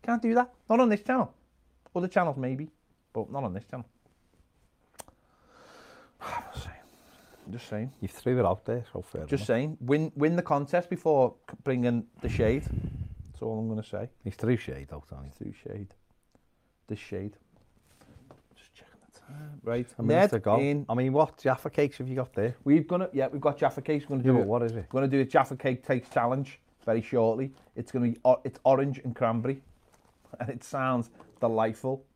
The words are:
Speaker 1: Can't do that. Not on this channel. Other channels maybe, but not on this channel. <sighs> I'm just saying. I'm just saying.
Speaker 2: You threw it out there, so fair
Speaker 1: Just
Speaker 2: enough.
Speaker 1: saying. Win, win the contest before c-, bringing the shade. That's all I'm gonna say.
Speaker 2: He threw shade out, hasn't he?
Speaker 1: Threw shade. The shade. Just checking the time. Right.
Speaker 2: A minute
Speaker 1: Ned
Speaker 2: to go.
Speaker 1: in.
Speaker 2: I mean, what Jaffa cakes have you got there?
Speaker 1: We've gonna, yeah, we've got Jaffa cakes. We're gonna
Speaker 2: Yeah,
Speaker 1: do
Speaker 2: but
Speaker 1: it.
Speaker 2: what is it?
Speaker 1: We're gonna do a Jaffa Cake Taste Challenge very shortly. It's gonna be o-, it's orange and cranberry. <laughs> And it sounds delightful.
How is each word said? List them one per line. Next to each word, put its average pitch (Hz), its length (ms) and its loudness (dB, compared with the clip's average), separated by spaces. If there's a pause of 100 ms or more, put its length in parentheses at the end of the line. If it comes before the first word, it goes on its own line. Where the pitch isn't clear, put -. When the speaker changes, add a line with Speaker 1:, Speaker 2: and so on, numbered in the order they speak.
Speaker 1:
Can't 233 180 0
do 233 140 2
that. 247 180 2 (160)
Not 233 120 6
on 240 80 6
this 208 120 2
channel. 254 320 0 (640)
Other 180 120 0
channels 165 300 0
maybe, 131 320 -6 (420)
but 110 200 -6
not 139 120 -6
on 98 120 -4
this 101 100 -10
channel. 123 220 -14 (1120)
<sighs> - 60 -18 (1120)
I'm - 220 -10 (100)
just - 100 -12
saying. - 120 -16 (680)
I'm - 80 -14
just 120 160 -14
saying. 110 220 -6 (100)
Speaker 2:
You 95 60 -6
threw 127 320 -2
it 101 60 4
out 92 200 0
there, 117 280 -4
so 87 80 -8
fair - 240 -10
Speaker 1:
Just 139 160 -2
Speaker 2:
enough. 107 60 -6
Speaker 1:
saying. 135 340 0
Win, 147 340 0
win 156 200 2
the 175 60 6
contest 165 480 0
before 143 460 2 (140)
c-, - 140 -16
bringing 120 420 2 (160)
the 123 80 -4
shade. 123 340 2
That's - 760 -8
all 113 180 -4
I'm 113 80 -4
gonna 107 160 -4
say. 101 260 -8 (140)
Speaker 2:
He 104 80 -6
threw 113 260 0
shade 67 360 -10
out, 73 160 -16
hasn't 69 280 -16
he? - 60 -14
Speaker 1:
Threw - 100 -12
shade. - 400 -14 (920)
The 107 80 -8
shade. 101 380 -10 (1200)
Just - 180 -20
checking - 260 -20 (140)
the - 60 -20
time. 147 440 -18
Right. 120 240 -2 (100)
Speaker 2:
A 117 60 -4
minute 151 180 6
Speaker 1:
Ned 202 100 6
Speaker 2:
to 113 80 0
go. 107 200 4
Speaker 1:
in. 143 300 0
Speaker 2:
I 113 60 -2
mean, 131 180 0
what 156 240 2
Jaffa - 320 -2
cakes 147 280 0
have 127 100 -6
you 131 80 -8
got 127 180 -6
there? 113 300 -2
Speaker 1:
We've 147 240 4
gonna, 180 260 -2
yeah, 131 140 2
we've 139 140 -6
got 147 160 0
Jaffa 139 240 0
cakes. 147 280 -2
We're 139 80 -2
gonna 127 100 2
Speaker 2:
Yeah, 131 60 8
Speaker 1:
do 123 60 8
Speaker 2:
but 107 40 2
Speaker 1:
it. 101 40 0
Speaker 2:
what 120 160 0
is 113 100 -2
it? 104 180 -8
Speaker 1:
We're 131 100 0
gonna 139 100 2
do 139 100 4
a 127 40 2
Jaffa 135 300 2
Cake 131 300 -2
Taste 127 280 -2
Challenge 131 460 -2 (260)
very 113 160 2
shortly. 120 520 0 (220)
It's 120 160 -10
gonna 120 180 0
be 120 160 -4
o-, 127 180 6
it's - 200 -10
orange 135 400 4
and 123 120 -6
cranberry. 120 520 -2
<laughs> - 40 -20 (680)
And 113 100 -6
it 123 140 -10
sounds 131 480 -2 (280)
delightful. 117 640 -2 (120)